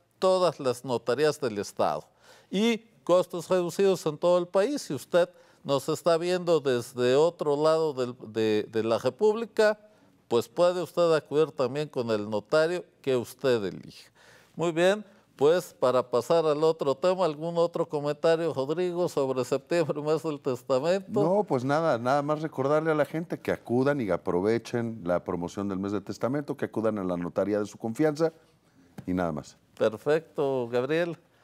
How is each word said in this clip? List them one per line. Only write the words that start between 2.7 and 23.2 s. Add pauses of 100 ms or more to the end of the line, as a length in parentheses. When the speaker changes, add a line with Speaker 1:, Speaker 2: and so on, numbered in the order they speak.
Speaker 1:
costos
reducidos
en
todo
el
país.
Si
usted (340)
nos
está
viendo
desde
otro
lado
del, (160)
de,
de
la
República, (500)
pues
puede
usted
acudir
también
con
el
notario (160)
que
usted
elija. (460)
Muy
bien, (320)
pues
para
pasar
al
otro
tema,
¿algún
otro
comentario,
Rodrigo,
sobre
septiembre,
mes
del
testamento?
Speaker 2:
No,
pues
nada,
nada
más
recordarle
a
la
gente